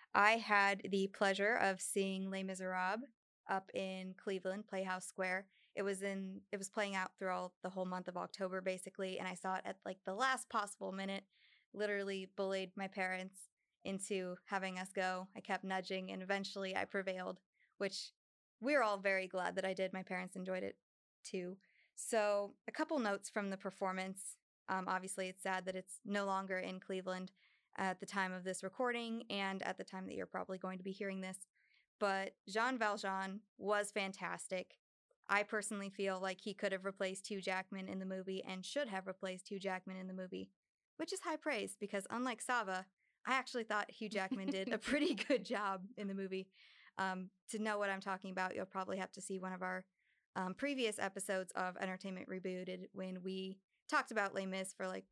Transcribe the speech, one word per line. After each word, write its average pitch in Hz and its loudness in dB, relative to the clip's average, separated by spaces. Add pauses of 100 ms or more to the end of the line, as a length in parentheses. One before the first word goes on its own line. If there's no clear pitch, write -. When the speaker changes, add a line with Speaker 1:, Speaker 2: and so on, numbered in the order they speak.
(140)
Speaker 1:
I 208 10
had 202 6
the 196 4
pleasure 196 4
of 190 4
seeing 190 0
Les 190 -2
Miserables 185 0 (480)
up 190 2
in 185 -2
Cleveland, 190 -2
Playhouse 190 -2
Square. 185 0 (280)
It - -2
was 196 0
in, 196 -2 (120)
it 202 -2
was 196 -6
playing 202 0
out 185 0
throughout 185 0 (100)
the 185 -2
whole 190 -2
month 180 -2
of 180 -8
October, 185 -2
basically, 185 -2
and 185 -4
I 185 -4
saw 185 -2
it - -2
at, - -6
like, 190 -6
the 190 -2
last 262 0
possible 202 -2
minute, 196 -4 (480)
literally 196 0
bullied 190 2
my 196 -2
parents 185 -2 (480)
into 190 0 (100)
having 190 0
us 190 -6
go. 185 0 (100)
I 202 -8
kept 190 -2
nudging, 190 -2
and 190 -6
eventually 196 0
I 196 2
prevailed, 185 -2 (380)
which - -2 (500)
we're 269 6
all 208 4
very 190 4
glad 180 0
that 185 2
I 190 2
did. 185 0
My 190 -4
parents 185 -4
enjoyed 185 -2
it, - -4 (480)
too. 185 -4 (380)
So, 208 2 (140)
a 220 -6
couple 311 2
notes 202 2
from 202 0
the 190 -2
performance. 190 -2 (320)
Um, 185 2
obviously, 185 0
it's 185 -8
sad 185 0
that 185 0
it's - -8
no 202 2
longer 190 2
in 185 -2
Cleveland 185 -4 (440)
at 185 0
the 190 -6
time 190 2
of 185 -6
this 185 -2
recording 233 0
and 196 0
at 190 0
the 190 -4
time 190 -6
that 190 -6
you're 190 -2
probably 185 -4
going 185 -4
to 180 -10
be 190 -2
hearing 196 -4
this. 190 -6 (600)
But 196 2 (140)
Jean 233 2
Valjean 202 0 (180)
was 208 2
fantastic. 185 -2 (500)
I 202 6
personally 208 -2
feel 196 0
like 190 -2
he 208 -4
could 196 0
have 190 -2
replaced 190 -2
Hugh 196 -2
Jackman 190 -2
in 190 -4
the 190 -4
movie 190 -4
and 185 -6
should 285 -2
have 190 -4
replaced 185 -6
Hugh 196 -6
Jackman 185 -4
in 185 -6
the 190 -6
movie, 185 -6 (460)
which 330 -2
is 381 -4
high 311 0
praise 226 -2
because 196 -4
unlike 240 0
Sava, 196 2 (400)
I 247 4
actually 254 0
thought 208 0
Hugh 220 -6
Jackman 190 0
did 190 0
a 226 2
Speaker 2:
<laughs> - -
Speaker 1:
pretty 294 2
good 233 2
job 196 0 (140)
in 202 -4
the 196 -2
movie. 190 -4 (500)
Um, 185 0 (200)
to 220 -2
know 214 2
what 202 4
I'm 190 2
talking 190 -2
about, 185 0
you'll 190 0
probably 190 -2
have 185 -2
to - -12
see 190 -4
one 185 -4
of 180 -6
our, 185 -2 (520)
um, 185 0
previous 262 0
episodes 190 -2
of 185 0
Entertainment 185 -4
Rebooted 185 -4
when 185 -6
we 190 -4 (320)
talked 285 4
about 202 2
Les 190 0
Mis 190 -2
for, 196 -4
like, 190 -4